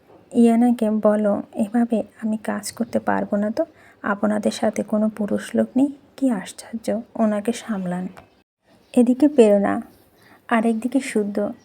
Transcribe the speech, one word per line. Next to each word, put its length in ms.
ইয়ানাকে 580
বলল, 520
"এভাবে 480
আমি 140
কাজ 360
করতে 260
পারবো 380
না 140
তো? 140
আপনাদের 480
সাথে 320
কোনো 260
পুরুষ 460
লোক 220
নেই? 160
কি 140
আশ্চর্য, 720
ওনাকে 380
সামলান।" 560
এদিকে 360
প্রেরণা, 540
আরেকদিকে 520
শুদ্ধ। 520